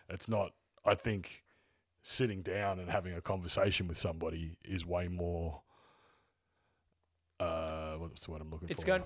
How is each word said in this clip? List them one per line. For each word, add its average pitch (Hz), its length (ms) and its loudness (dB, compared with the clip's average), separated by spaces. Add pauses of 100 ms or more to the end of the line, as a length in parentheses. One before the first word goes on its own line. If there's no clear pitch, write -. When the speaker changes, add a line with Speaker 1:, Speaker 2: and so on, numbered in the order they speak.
Speaker 1:
It's 92 180 -6
not, 101 280 2 (300)
I 101 100 10
think, 101 480 -4 (580)
sitting 107 400 2
down 98 380 0
and 87 100 -6
having 87 240 0
a 85 80 -4
conversation 95 640 2
with 82 100 -2
somebody 82 640 -2
is 87 220 -4
way 87 220 0
more, 85 540 -2 (1800)
uh, 80 560 -2
what's 80 300 -8
the 82 60 -8
word 78 100 -8
I'm 78 100 -10
looking 82 180 -8
Speaker 2:
It's - 140 -4
Speaker 1:
for? - 40 0
Speaker 2:
going, 185 180 4